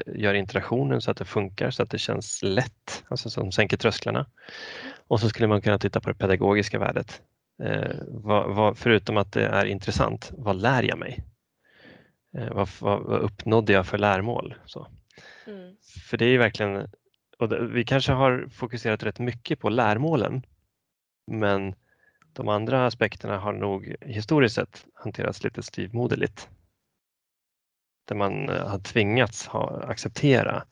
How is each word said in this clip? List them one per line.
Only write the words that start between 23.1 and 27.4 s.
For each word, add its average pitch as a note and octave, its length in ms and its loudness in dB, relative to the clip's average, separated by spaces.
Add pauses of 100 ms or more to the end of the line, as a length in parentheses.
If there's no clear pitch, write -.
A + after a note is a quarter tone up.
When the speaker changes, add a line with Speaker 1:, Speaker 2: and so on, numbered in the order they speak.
Speaker 1:
har G#2 140 -4
nog G2+ 480 -6
historiskt A#2 540 2
sett - 400 -6
hanterats - 500 -6
lite - 180 -4
styvmoderligt. - 840 -4 (1600)